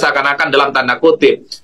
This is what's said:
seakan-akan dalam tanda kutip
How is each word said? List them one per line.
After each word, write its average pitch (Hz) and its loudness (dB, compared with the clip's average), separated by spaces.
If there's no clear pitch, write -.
seakan-akan 143 -2
dalam 139 2
tanda 123 -2
kutip 160 0